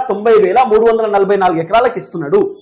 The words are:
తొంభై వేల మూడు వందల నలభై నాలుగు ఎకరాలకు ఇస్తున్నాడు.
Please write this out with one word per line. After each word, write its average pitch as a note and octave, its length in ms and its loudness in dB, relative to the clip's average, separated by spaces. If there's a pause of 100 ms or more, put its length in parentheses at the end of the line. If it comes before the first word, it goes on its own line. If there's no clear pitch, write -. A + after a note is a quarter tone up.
తొంభై G#3 240 0 (100)
వేల F#3+ 140 0 (140)
మూడు A3 180 4
వందల A3 160 -2 (100)
నలభై G3 260 0
నాలుగు F3 220 0
ఎకరాలకు A3+ 380 0
ఇస్తున్నాడు. E3 380 -4 (220)